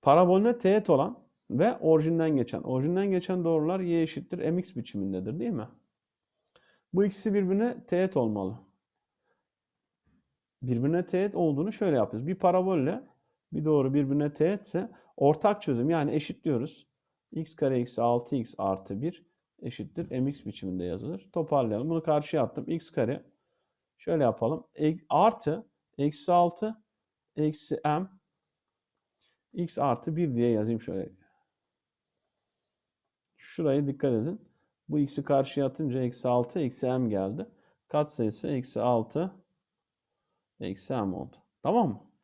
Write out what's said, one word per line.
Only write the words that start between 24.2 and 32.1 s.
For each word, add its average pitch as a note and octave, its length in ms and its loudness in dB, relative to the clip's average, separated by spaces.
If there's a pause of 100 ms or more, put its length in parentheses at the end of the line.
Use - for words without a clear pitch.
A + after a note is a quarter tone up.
yapalım. A#2+ 440 0 (140)
E-, D#3 180 0 (100)
artı E3 580 2 (320)
eksi D3 340 0
altı F3 500 2 (540)
eksi D3+ 480 -2
m D#3 240 0 (1400)
x - 260 -6
artı C#3+ 380 0
bir D#3+ 180 0
diye A#2+ 160 2
yazayım A2 300 0
şöyle. F#2+ 320 -8 (2250)